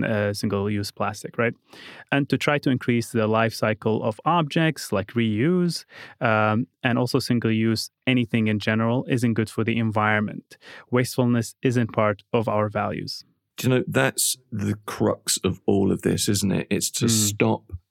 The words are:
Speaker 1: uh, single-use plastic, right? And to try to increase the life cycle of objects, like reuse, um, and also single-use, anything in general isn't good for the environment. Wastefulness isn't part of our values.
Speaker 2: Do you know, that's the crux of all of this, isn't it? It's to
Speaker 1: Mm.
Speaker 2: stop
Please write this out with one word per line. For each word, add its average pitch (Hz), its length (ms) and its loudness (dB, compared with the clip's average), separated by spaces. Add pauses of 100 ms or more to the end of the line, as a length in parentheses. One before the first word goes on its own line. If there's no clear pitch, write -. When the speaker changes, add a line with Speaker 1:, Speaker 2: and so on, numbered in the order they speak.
Speaker 1:
uh, 104 280 0
single-use 101 600 -2
plastic, - 440 -6
right? 117 180 0 (580)
And 139 160 0
to 131 100 0
try 147 200 2
to 143 120 0
increase 123 400 0
the 110 160 2
life 110 280 2
cycle 110 500 0
of 113 200 -4
objects, 160 680 0
like 101 220 -4
reuse, 135 720 0 (360)
um, 110 480 2 (160)
and 123 120 2
also 123 220 2
single-use, 113 720 0 (160)
anything 120 400 2
in 107 140 0
general 113 480 0
isn't 117 260 0
good 110 160 0
for 113 140 -2
the 113 140 0
environment. 107 800 0 (360)
Wastefulness 123 720 0
isn't 123 300 2
part 104 300 0 (100)
of 113 160 2
our 107 200 0
values. 101 560 -6 (340)
Speaker 2:
Do 123 100 0
you 131 60 4
know, 123 140 2
that's - 480 0 (160)
the 104 220 -2 (100)
crux - 580 -2
of 95 220 -2
all 98 260 2
of - 120 -2
this, 95 260 0
isn't 101 240 0
it? 95 160 -2
It's 90 220 -2
to - 160 -2
Speaker 1:
Mm. - 20 4
Speaker 2:
stop 110 640 0 (180)